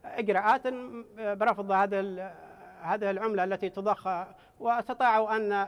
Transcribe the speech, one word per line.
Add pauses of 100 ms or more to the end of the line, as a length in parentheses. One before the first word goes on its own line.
إجراءات (540)
برفض
هذا
ال-، (520)
هذه
العملة
التي
تضخ، (520)
واستطاعوا
أن